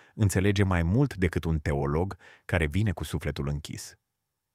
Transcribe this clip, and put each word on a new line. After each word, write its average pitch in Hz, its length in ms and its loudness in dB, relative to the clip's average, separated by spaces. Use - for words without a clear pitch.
înțelege 101 480 2
mai 92 200 4
mult 113 320 2
decât 90 300 0
un 80 140 0
teolog 73 580 -2
care 85 220 0
vine 92 260 0
cu - 120 -6
sufletul 71 440 -4
închis. - 460 -8